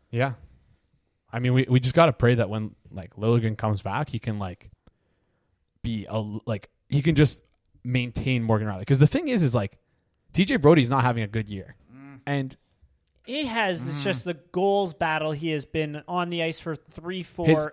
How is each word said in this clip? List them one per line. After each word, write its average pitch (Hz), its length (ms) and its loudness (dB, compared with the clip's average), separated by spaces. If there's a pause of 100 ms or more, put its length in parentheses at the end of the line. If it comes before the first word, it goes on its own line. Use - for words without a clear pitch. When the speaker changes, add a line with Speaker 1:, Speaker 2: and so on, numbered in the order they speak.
(120)
Speaker 1:
Yeah. 123 220 -2 (1000)
I 120 80 -6
mean, 127 140 0
we, 127 160 4
we 127 100 6
just 127 160 0
gotta 165 160 6
pray 123 240 4
that 107 140 0
when, 107 260 -6 (160)
like, 95 240 -14
Liljegren 110 420 0
comes 107 240 -2
back, 110 280 -4
he 117 100 -6
can, 107 200 -6
like, 92 300 -10 (1120)
be 113 280 -4
a, 110 100 -4 (260)
like, 107 240 -8 (200)
he 143 120 0
can 160 140 2
just 147 260 4 (420)
maintain 123 600 -2
Morgan 110 240 0
Rielly. 95 180 -8
'Cause 135 140 2
the 151 80 8
thing 320 220 0
is, 214 140 2
is, 120 120 0
like, 101 220 -4 (560)
T 175 100 4
J 226 140 0
Brody's 143 320 6
not 135 140 2
having 117 200 0
a 104 40 -6
good 107 200 -6
year. 98 280 -12 (180)
Speaker 2:
Mm. 135 320 -20
Speaker 1:
And 139 320 -4 (680)
Speaker 3:
He 285 200 -6
has, 190 420 -4
it's 143 120 -6
Speaker 2:
Mm. 143 40 -6
Speaker 3:
just 165 220 -2
the 175 80 -4
goals 190 640 -2
battle. 156 360 -2
He 156 200 -4
has 147 120 -2
been 151 440 -6
on 175 240 -4
the 170 100 -4
ice 160 180 -4
for 160 160 -8
three, 175 460 -12
four, 170 240 -8
Speaker 1:
His 156 280 4